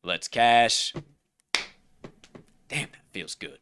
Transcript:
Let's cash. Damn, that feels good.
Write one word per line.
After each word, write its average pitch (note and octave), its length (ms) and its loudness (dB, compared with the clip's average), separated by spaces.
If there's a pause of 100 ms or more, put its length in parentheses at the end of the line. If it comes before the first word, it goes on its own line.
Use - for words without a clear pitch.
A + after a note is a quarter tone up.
Let's F2 240 -6
cash. A#2 680 2 (1700)
Damn, - 240 -8
that - 220 -20
feels E2 220 -12
good. C#2+ 280 -16